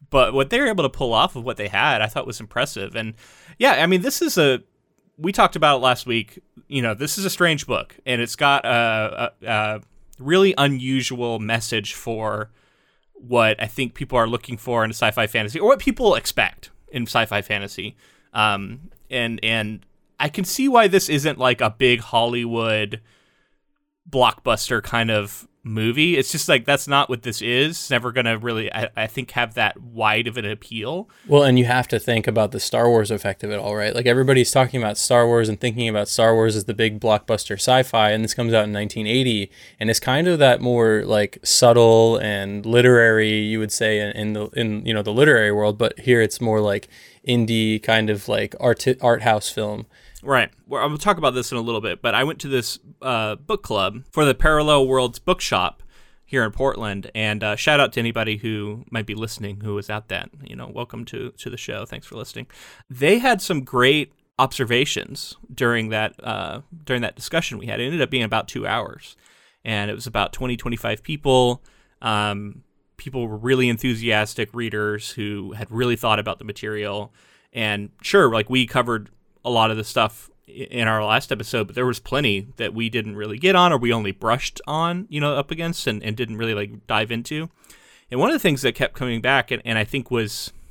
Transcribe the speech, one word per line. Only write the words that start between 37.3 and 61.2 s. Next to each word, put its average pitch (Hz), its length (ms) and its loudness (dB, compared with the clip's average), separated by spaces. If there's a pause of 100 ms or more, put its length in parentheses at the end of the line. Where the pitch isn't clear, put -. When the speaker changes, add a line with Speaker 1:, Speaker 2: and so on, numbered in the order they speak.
Speaker 2:
sci-fi, 123 560 2
and 110 120 0
this 107 120 -4
comes 117 180 -2
out 110 120 4
in 104 80 -6
nineteen 104 340 -6
eighty, 117 420 0 (300)
and 110 100 0
it's 110 100 0
kind 143 280 0
of 175 100 2
that 131 240 6
more, 117 420 4
like, 104 380 0
subtle 113 760 8
and 101 460 -4
literary, 113 760 6
you 107 180 0
would 107 140 -4
say, 107 280 0
in, 104 120 -4
in 107 220 -4
the, 107 160 -6
in, 107 360 -4
you 113 80 -2
know, 107 80 -2
the 104 120 -4
literary 120 380 6
world, 104 280 0
but 113 180 0
here 120 240 4
it's 107 180 0
more, 110 220 0
like, 101 280 -2 (380)
indie 113 540 2
kind 110 300 2
of, 101 160 -6
like, 107 320 -2
art, 120 260 2 (160)
art 117 220 2
house 110 260 0
film. 107 380 -8 (340)
Speaker 1:
Right. 127 280 0 (160)
Well, 120 160 -6
I'm 143 80 0
gonna 151 80 -6
talk 190 220 0
about 135 160 2
this 123 160 -4
in 127 80 -4
a - 20 -4
little 113 200 -4
bit, 95 200 -6
but 113 140 0
I 123 80 2
went 160 160 -4
to - 80 -12
this, 131 320 -4 (200)
uh, 110 360 -4
book 214 260 -4
club 104 500 -2
for 156 140 2
the 139 80 6
Parallel 151 540 4
Worlds 127 320 0
Bookshop - 640 -2 (420)
here 131 180 0
in 107 80 0
Portland, 107 600 -4
and, 107 300 -2
uh, 104 120 -2
shout 147 240 2
out 123 140 2
to 127 60 -4
anybody 113 380 -2
who 107 520 -8
might 113 160 -6
be 104 80 -8
listening 107 460 -10
who 104 160 -6
was 101 120 -8
at 107 200 -8
that. 90 240 -8 (120)
You - 120 -18
know, 123 180 -14
welcome 117 320 -12
to, 113 240 -12